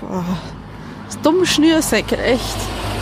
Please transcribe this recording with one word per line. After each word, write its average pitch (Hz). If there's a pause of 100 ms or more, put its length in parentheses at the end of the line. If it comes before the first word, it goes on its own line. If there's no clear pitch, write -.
Oh, 185 (840)
das -
dumme 349
Schnürsenkel, 302
echt. 226 (460)